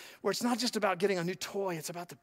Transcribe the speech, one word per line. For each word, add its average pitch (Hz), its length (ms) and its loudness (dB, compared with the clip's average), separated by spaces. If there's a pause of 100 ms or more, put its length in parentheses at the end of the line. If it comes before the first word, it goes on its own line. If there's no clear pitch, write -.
(220)
where 196 100 2
it's 190 100 0
not 240 160 4
just 233 180 0
about 196 220 2
getting 190 220 4
a 170 40 2
new 180 120 0
toy. 190 400 -2
It's 156 160 -6
about 175 180 -8
the - 140 -14